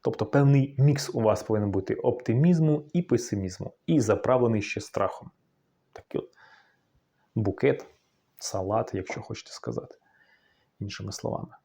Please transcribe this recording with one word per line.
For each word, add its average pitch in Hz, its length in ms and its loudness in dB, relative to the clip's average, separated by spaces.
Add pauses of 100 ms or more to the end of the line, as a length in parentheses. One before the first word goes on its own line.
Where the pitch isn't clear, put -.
Тобто 127 260 -2
певний 139 520 4
мікс 143 360 4
у 117 60 0
вас 107 220 2
повинен 104 280 0
бути 98 240 -2
оптимізму 151 960 2
і 175 100 0
песимізму, - 720 -2 (140)
і 160 140 4
заправлений 113 600 2
ще - 180 -8
страхом. - 500 -6 (640)
Такий - 280 -10
от - 100 -14 (1040)
букет, 110 520 0 (520)
салат, 101 560 -4
якщо - 260 -8
хочете - 300 -14
сказати, - 460 -10 (840)
іншими 101 320 -10
словами. - 420 -8 (100)